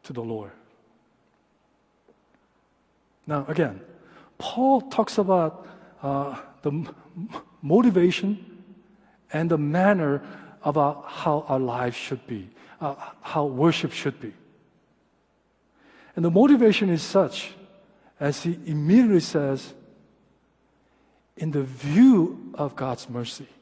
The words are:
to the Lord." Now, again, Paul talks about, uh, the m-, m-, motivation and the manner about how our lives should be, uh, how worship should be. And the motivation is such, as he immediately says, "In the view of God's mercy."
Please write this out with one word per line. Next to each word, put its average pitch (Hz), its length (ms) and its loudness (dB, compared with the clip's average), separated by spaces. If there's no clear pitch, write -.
to - 100 -16
the 120 100 -8
Lord." 107 280 -10
Now, 143 220 -4
again, 147 320 -2
Paul 262 440 2
talks - 360 -2
about, 180 500 0
uh, 139 380 -4
the 151 100 -2
m-, 156 240 -8
m-, 185 240 -12
motivation 190 1000 2
and 165 160 -2
the 165 80 2
manner 151 680 2
about 147 440 0
how 151 400 -4
our 131 120 0
lives 123 360 -4
should - 320 -10
be, 101 220 -10
uh, 143 140 -6
how 151 240 -2
worship 147 460 0
should - 280 -8
be. 110 140 -14
And 170 100 -2
the 170 60 2
motivation 220 580 6
is 165 120 0
such, - 520 -2
as 143 240 -4
he 170 220 -4
immediately 175 560 4
says, 135 520 -4
"In 160 140 -6
the 143 120 -2
view 165 920 4
of 143 220 -6
God's 131 340 -8
mercy." 120 380 -10